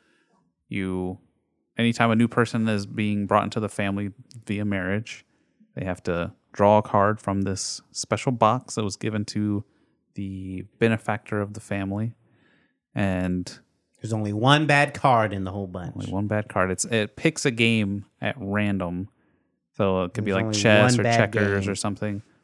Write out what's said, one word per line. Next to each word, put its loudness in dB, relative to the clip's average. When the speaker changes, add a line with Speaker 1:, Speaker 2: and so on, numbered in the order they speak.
Speaker 1:
you, -4
anytime 2
a 4
new 4
person 0
is -2
being -2
brought 4
into -6
the -2
family -4
via -4
marriage, -4
they -8
have -4
to -4
draw 6
a 4
card 2
from -2
this -6
special -4
box 0
that -2
was -6
given -4
to -2
the -8
benefactor 0
of -6
the -14
family. -4
And -2
Speaker 2:
There's -8
only -4
one 4
bad 4
card 2
in -4
the -6
whole -6
bunch. -10
Speaker 1:
only -8
one -2
bad -2
card. 0
It's, -4
it -2
picks -2
a 2
game 2
at -4
random. -2
So 2
it -8
could -4
be -2
Speaker 2:
There's 2
Speaker 1:
like -2
Speaker 2:
only -2
Speaker 1:
chess 6
Speaker 2:
one 2
Speaker 1:
or 2
Speaker 2:
bad 2
Speaker 1:
checkers 2
Speaker 2:
game. -2
Speaker 1:
or -4
something. -4